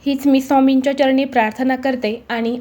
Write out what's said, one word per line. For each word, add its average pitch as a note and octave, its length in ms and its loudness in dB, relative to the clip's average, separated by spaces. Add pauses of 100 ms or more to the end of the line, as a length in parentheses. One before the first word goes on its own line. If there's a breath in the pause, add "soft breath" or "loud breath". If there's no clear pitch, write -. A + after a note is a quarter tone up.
हीच C#4 220 -2
मी C4+ 140 4
स्वामींच्या C4+ 560 2
चरणी C4+ 280 2
प्रार्थना B3+ 500 -2
करते B3+ 540 -4
आणि A#3 320 -4